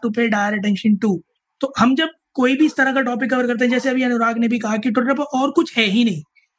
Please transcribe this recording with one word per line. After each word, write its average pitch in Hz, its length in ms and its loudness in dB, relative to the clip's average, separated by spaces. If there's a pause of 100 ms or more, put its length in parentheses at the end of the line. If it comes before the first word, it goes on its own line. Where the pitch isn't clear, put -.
to 220 120 -6
pay 233 120 0
dire 208 240 -2
attention 208 520 0
to। 196 120 0 (420)
तो 269 200 -4
हम 254 160 4
जब 320 140 0 (240)
कोई 254 220 2
भी 302 100 4
इस - 120 0
तरह 269 160 2
का 269 80 0
टॉपिक 254 280 -2
कवर 254 180 0
करते 240 180 0
हैं, 247 60 2
जैसे 254 180 0
अभी 254 140 0
अनुराग 233 340 0
ने 233 100 2
भी 233 120 -2
कहा 220 180 -2
कि 214 120 -2
Twitter 247 280 0
पर 294 60 -2
और 269 280 -2
कुछ 339 260 0
है 226 80 2
ही 214 180 2
नहीं 175 200 -2 (360)